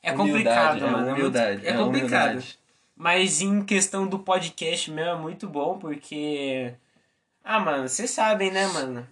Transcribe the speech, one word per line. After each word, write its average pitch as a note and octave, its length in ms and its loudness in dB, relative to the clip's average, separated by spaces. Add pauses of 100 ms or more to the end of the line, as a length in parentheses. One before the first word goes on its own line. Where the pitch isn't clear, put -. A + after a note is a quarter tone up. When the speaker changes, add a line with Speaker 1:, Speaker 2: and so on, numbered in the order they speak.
Speaker 1:
é E3+ 100 -2
Speaker 2:
Humildade, E3+ 60 -2
Speaker 1:
complicado, D3 600 4
Speaker 2:
é C#3 120 0
Speaker 1:
mano, B2 80 2
é B2 80 0
muito, C#3 140 -2
Speaker 2:
humildade, A#2 480 0
Speaker 1:
é - 20 0
Speaker 2:
é - 80 0
Speaker 1:
complicado. B2+ 540 2
Speaker 2:
humildade. - 280 -10 (360)
Speaker 1:
Mas F#3 460 2
em G3 220 2
questão G3 440 0
do F#3+ 100 -2
podcast E3+ 720 -2
meu D#3 200 -4
é F3 60 -2
muito E3 320 -10
bom, D3+ 300 -2
porque, C#3+ 960 -6 (680)
ah, G#3+ 160 0
mano, C#3+ 280 0
vocês A#3 220 -4
sabem, G#3 420 2
né, F#3+ 160 2
mano? C3 440 -6